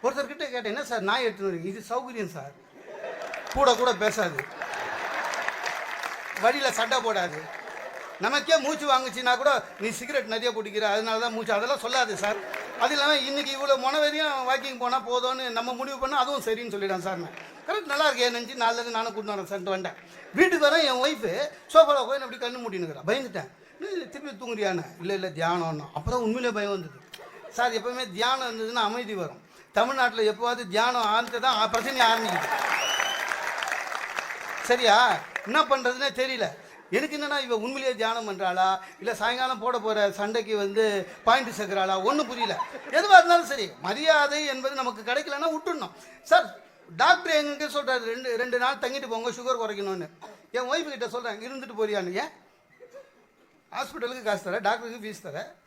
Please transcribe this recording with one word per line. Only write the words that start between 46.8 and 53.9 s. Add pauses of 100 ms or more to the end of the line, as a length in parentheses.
டாக்டர்
என்கிட்ட
சொல்றாரு,
"ரெண்டு,
ரெண்டு
நாள்
தங்கிட்டு
போங்க,
சுகர்
குறைக்கணும்னு." (420)
என்
ஒய்ஃப்
கிட்ட
சொல்றேன்,
"இருந்துட்டு
போறியான்னு."
"ஏன்? (1400)
ஹாஸ்பிட்டலுக்கு